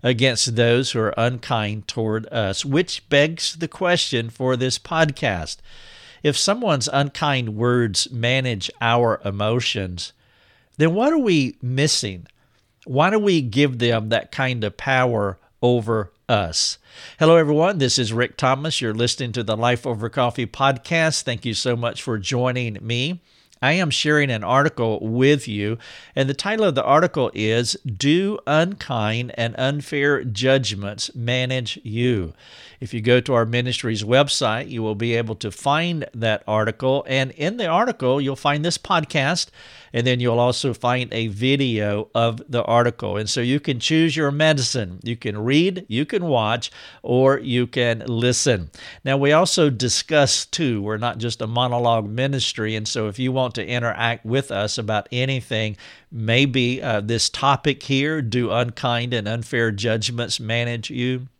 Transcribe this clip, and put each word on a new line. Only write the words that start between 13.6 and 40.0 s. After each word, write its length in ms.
them 320
that 220
kind 320
of 120
power 640
over 500
us? 500
Hello, 180
everyone. 400
This 220
is 120
Rick 260
Thomas. 440
You're 120
listening 400
to 100
the 120
Life 300
Over 240
Coffee 380
podcast. 720
Thank 240
you 80
so 220
much 260
for 160
joining 640
me. 400
I 120
am 180
sharing 380
an 140
article 560
with 480
you, 300
and 120
the 60
title 320
of 100
the 80
article 500
is, 520
"Do 600
Unkind 880
and 220
Unfair 640
Judgments 920
Manage 680
You?" 500
If 140
you 80
go 200
to 120
our 120
ministry's 580
website, 680
you 140
will 100
be 220
able 200
to 140
find 640
that 340
article, 600
and 240
in 260
the 80
article, 560
you'll 140
find 280
this 140
podcast, 680
and 140